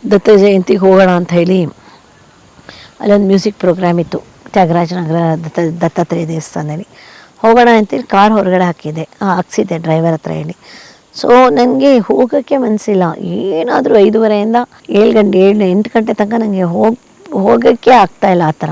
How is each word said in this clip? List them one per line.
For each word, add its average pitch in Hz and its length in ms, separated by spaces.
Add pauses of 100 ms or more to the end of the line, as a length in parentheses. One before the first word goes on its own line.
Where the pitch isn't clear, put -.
(100)
ದತ್ತ 202 200
ಜಯಂತಿಗೆ 196 500
ಹೋಗೋಣ 190 300
ಅಂತ 175 220
ಹೇಳಿ 175 320 (1400)
ಅಲ್ಲೊಂದು 202 260
ಮ್ಯೂಸಿಕ್ 196 320
ಪ್ರೋಗ್ರಾಮ್ 175 420
ಇತ್ತು - 180 (340)
ತ್ಯಾಗರಾಜ 170 400
ನಗರ 165 240 (280)
ದತ್ತ, 156 140 (260)
ದತ್ತಾತ್ರೇಯ 170 420
ದೇವಸ್ಥಾನದಲ್ಲಿ. 160 600 (520)
ಹೋಗೋಣ 233 380
ಅಂತೇಳಿ 220 260
ಕಾರ್ 202 300
ಹೊರಗಡೆ 185 320
ಹಾಕಿದ್ದೆ, 160 440 (140)
ಆ, 190 120
ಹಾಕ್ಸಿದ್ದೆ 170 440
ಡ್ರೈವರ್ 165 340
ಹತ್ರ 160 180
ಹೇಳಿ. 160 260 (640)
So 247 340
ನನಗೆ 262 440
ಹೋಗೋಕ್ಕೆ 262 580
ಮನಸ್ಸಿಲ್ಲ, 214 460 (200)
ಏನಾದರೂ 277 760
ಐದೂವರೆಯಿಂದ 214 600 (340)
ಏಳು 220 220
ಗಂಟೆ, 208 260
ಏಳು, 202 260
ಎಂಟು 202 300
ಗಂಟೆ 220 200
ತನಕ 208 240
ನನಗೆ 202 240
ಹೋಗ್-, 214 720
ಹೋಗೋಕ್ಕೆ 233 580
ಆಗ್ತಾಯಿಲ್ಲ 185 560
ಆ 156 40
ಥರ. 156 220